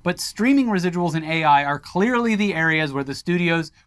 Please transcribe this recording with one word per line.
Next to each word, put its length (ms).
But 160
streaming 480
residuals 480
and 100
A 180
I 220
are 140
clearly 560
the 180
areas 400
where 100
the 120
studios 560